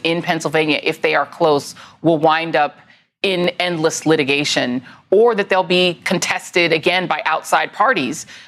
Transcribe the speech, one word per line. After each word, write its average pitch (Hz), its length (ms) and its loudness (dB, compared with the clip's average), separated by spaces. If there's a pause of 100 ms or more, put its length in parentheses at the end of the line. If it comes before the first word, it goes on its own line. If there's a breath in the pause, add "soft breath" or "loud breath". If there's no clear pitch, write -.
in 170 180 -2
Pennsylvania, 160 640 0
if 156 180 -2
they 156 140 0
are 143 100 0
close, - 480 0 (300 loud breath)
will 156 160 2
wind 160 360 0
up 147 220 0 (440 soft breath)
in 180 280 0 (100)
endless 160 460 -2
litigation, 139 760 0 (280 loud breath)
or 220 260 4
that 202 140 -2
they'll 190 120 2
be 180 340 0 (100)
contested 180 640 0
again 175 340 0
by 156 200 -2
outside 156 480 -2
parties? 180 520 -2 (220 loud breath)